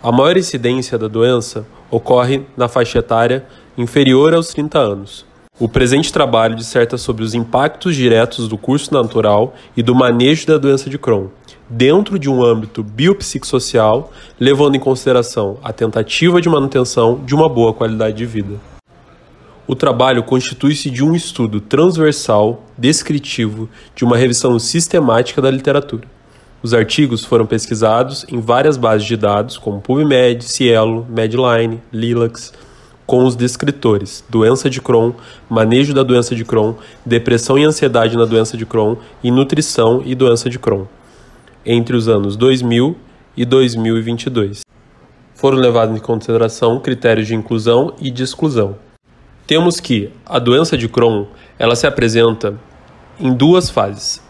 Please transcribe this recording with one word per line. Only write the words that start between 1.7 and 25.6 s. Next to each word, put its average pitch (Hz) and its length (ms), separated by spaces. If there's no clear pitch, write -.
ocorre 123 520
na 123 100
faixa 120 320
etária 120 460
inferior 131 560
aos 165 160
trinta 151 300
anos. 101 460
O 117 120
presente 131 420
trabalho 113 460
disserta 117 400
sobre 110 260
os 110 100
impactos 135 640
diretos 117 540
do 107 80
curso 143 360
natural 113 640
e 117 40
do 123 140
manejo 127 500
da 156 120
doença 135 320
de 139 80
Crohn, 101 300
dentro 156 500
de 139 100
um 127 140
âmbito 110 400
biopsicossocial, 123 1300
levando 139 380
em 135 40
consideração 123 840
a 117 80
tentativa 117 720
de 170 80
manutenção 131 760
de 127 80
uma 156 140
boa 117 260
qualidade 110 440
de 117 80
vida. 104 300
O 135 60
trabalho 127 480
constitui-se 135 720
de 127 120
um 160 120
estudo 113 440
transversal, 143 1040
descritivo, 117 880
de 123 100
uma 120 100
revisão 120 440
sistemática 139 840
da 135 80
literatura. 135 540